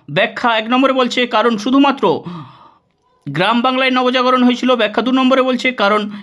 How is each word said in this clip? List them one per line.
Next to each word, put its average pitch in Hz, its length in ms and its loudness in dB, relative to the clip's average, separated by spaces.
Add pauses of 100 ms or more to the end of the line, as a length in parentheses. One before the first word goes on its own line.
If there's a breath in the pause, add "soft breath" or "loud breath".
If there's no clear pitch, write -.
(100)
ব্যাখ্যা 220 460 0
এক 220 120 -4
নম্বরে 262 240 2
বলছে 247 340 0
কারণ 233 300 0
শুধুমাত্র 262 680 0 (1080 loud breath)
গ্রাম 196 320 0
বাংলায় 262 300 0
নবজাগরণ 254 520 2
হয়েছিল। 247 320 2
ব্যাখ্যা 220 260 -2
দু 247 100 0
নম্বরে 262 300 2
বলছে 254 300 -2
কারণ 208 380 0 (140)